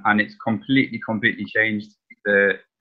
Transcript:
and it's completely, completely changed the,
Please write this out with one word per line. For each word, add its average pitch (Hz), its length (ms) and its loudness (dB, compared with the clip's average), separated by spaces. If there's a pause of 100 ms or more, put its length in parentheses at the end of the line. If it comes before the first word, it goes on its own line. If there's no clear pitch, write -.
and 107 160 2
it's - 140 -6
completely, 117 680 -2
completely 107 420 -2
changed 110 440 -2 (340)
the, 101 360 2 (220)